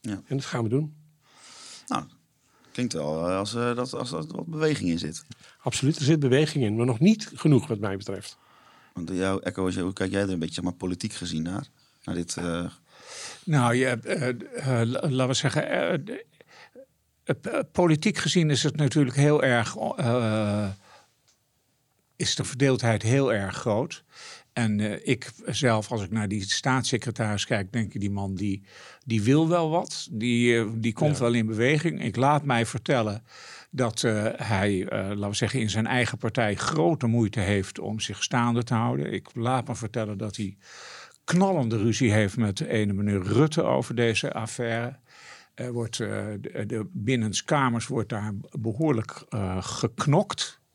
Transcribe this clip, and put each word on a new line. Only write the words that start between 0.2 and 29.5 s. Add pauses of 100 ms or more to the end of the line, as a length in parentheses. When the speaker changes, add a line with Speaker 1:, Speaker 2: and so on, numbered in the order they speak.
Speaker 2:
En
dat
gaan
we
doen. (920)
Speaker 1:
Nou, (680)
klinkt
wel,
eh,
als,
eh,
dat,
als,
als
er
wat
beweging
in
zit. (360)
Speaker 2:
Absoluut,
er
zit
beweging
in,
maar
nog
niet
genoeg
wat
mij
betreft. (560)
Speaker 1:
Want
jou,
Echo,
als
je,
hoe
kijk
jij
er
een
beetje,
zeg
maar,
politiek
gezien
naar? (360)
Naar
dit,
eh, (760)
Speaker 3:
Nou,
je,
eh,
eh,
la-,
laten
we
zeggen,
eh,
de, (1000)
eh,
p-,
eh, (120)
politiek
gezien
is
het
natuurlijk
heel
erg,
eh, (1500)
is
de
verdeeldheid
heel
erg
groot. (500)
En,
eh,
ik (140)
zelf,
als
ik
naar
die
staatssecretaris
kijk,
denk
ik,
"Die
man,
die, (420)
die
wil
wel